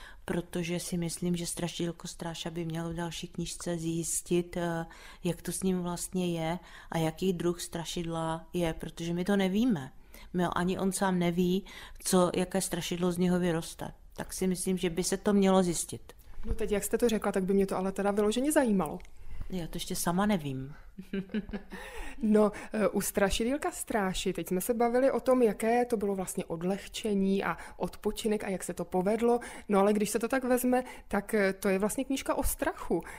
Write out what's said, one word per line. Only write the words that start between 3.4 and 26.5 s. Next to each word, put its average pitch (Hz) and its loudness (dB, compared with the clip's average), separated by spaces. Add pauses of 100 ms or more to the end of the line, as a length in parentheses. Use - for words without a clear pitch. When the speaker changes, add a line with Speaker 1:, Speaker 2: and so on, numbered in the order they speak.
Speaker 1:
zjistit, 170 -2
eh, 170 -2 (380)
jak 170 -2
to - -6
s - -4
ním 185 2
vlastně 175 -2
je 165 -2 (320)
a - -2
jaký 160 2
druh 170 0
strašidla 165 -4
je, 170 2
protože 165 -6
my 175 0
to 202 4
nevíme. 190 2 (420)
My, 180 4
ani 180 0
on 190 2
sám 185 2
neví, 175 2 (340)
co, 180 6
jaké 185 0
strašidlo 175 0
z 170 -2
něho 180 4
vyroste. 170 -2 (240)
Tak - -8
si 185 0
myslím, 185 0
že 175 0
by 165 -2
se 196 0
to 208 2
mělo 190 6
zjistit. - -4 (320)
Speaker 2:
No 226 0
teď, 214 -2
jak 202 0
jste - 0
to 240 4
řekla, 208 2
tak 196 2
by 185 2
mě 196 6
to 196 -2
ale 190 0
teda 196 0
vyloženě 214 2
zajímalo. 202 4 (500)
Speaker 1:
Já 175 -4
to - -10
ještě - -4
sama 180 2
nevím. 143 0 (400)
<laughs> 196 -4 (680)
Speaker 2:
No, 214 6 (220)
eh, 214 2
u 202 2
Strašidýlka 233 0
Stráši, 190 -2
teď 170 -6
jsme 185 0
se 247 0
bavili 240 4
o 240 0
tom, 254 4
jaké 233 4
to 240 0
bylo 202 0
vlastně 185 -4
odlehčení 196 0